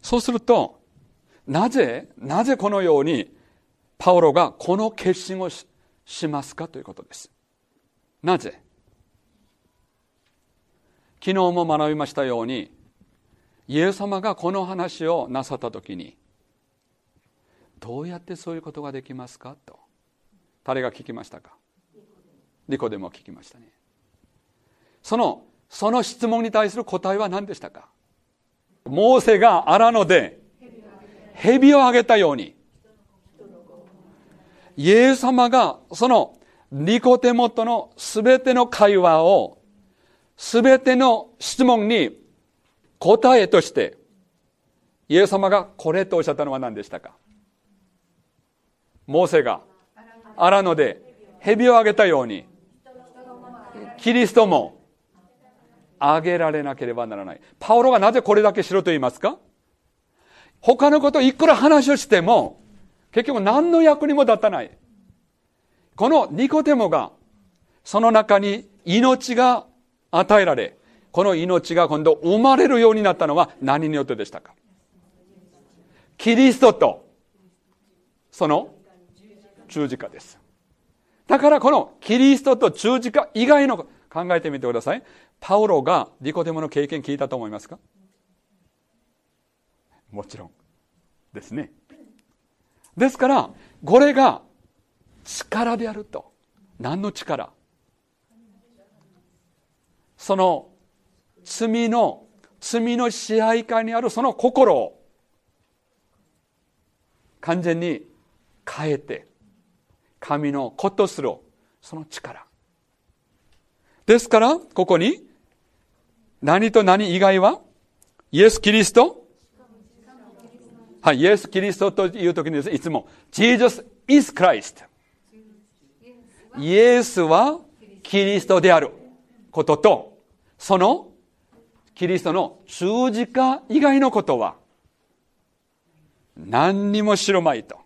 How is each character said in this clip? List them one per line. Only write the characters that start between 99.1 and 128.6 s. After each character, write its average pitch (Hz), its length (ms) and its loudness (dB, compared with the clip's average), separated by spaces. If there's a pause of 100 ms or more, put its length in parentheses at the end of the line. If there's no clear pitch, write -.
そ - 180 -4
の 180 360 -2 (720)
罪 226 440 -4
の、 220 380 -2 (320)
罪 233 380 -6
の 240 140 -2
支 220 300 -4
配 226 240 0
下 226 200 -4
に 226 100 -8
あ 233 60 -2
る 247 100 -4
そ 233 120 -8
の 262 120 -2
心 247 400 2
を 110 260 -6 (2500)
完 277 220 -4
全 165 160 -2
に 170 280 -8 (640)
変 151 240 -8
え 135 60 -4
て、 - 300 -14 (920)
神 147 320 -6
の 139 220 -8
子 - 180 -6
と - 160 -2
す - 160 -12
る 110 140 -6 (440)
そ - 140 -20
の 160 120 -16
力。 - 380 -20 (1600)
で 226 120 6
す 226 100 -2
か 220 120 6
ら、 262 160 2
こ 185 300 -6
こ 180 120 2
に、 240 300 -4 (1120)
何 196 300 0
と 220 100 4
何 190 320 2
以 185 60 -2
外 190 180 4
は？ 214 220 2 (720)
イ 160 100 4
エ 220 80 8
ス・ - 100 -8
キ 208 120 0
リ 214 120 4
ス - 80 -4
ト？ 269 320 2 (1800)
は 160 120 2
い、 131 80 -2
イ 160 60 2
エ 208 100 4
ス・ - 120 -10
キ 190 120 -4
リ 196 120 -4
ス - 60 -10
ト 196 140 -2
と 196 140 -2
い 180 200 -6
う 175 80 0
時 147 120 -6
に 160 60 -8
で 143 100 -4
す 165 80 -8
ね、 - 40 -6
い 135 60 -4
つ 170 100 -10
も、 131 160 -6 (240)
Jesus 240 560 0 (220)
is 269 240 4
Christ。 151 520 -2 (1700)
イ 156 160 -4
エ 240 280 6
ス - 180 -4
は 214 400 2 (420)
キ 202 220 -2
リ 202 160 -2
ス - 60 -16
ト 185 140 2